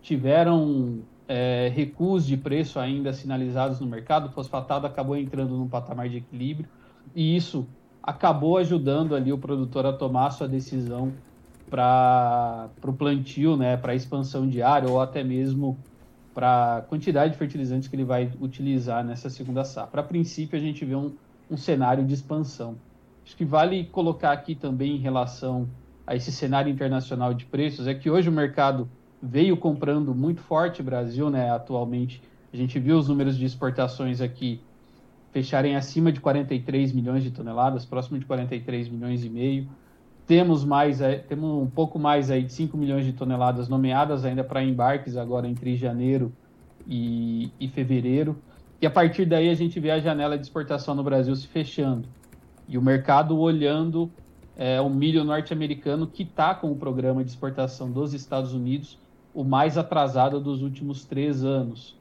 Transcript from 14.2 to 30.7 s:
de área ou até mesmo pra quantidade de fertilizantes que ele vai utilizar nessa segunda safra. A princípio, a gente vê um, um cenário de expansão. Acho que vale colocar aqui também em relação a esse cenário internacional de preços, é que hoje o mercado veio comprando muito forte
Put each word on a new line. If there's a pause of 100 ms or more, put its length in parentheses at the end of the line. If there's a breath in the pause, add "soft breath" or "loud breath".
de
área
ou
até
mesmo (560)
pra
quantidade
de
fertilizantes
que
ele
vai (100)
utilizar
nessa
segunda
safra.
A
princípio,
a
gente
vê
um, (380)
um
cenário
de
expansão. (480)
Acho
que
vale
colocar
aqui
também
em
relação (400)
a
esse
cenário
internacional
de
preços,
é
que
hoje
o
mercado (320)
veio
comprando
muito
forte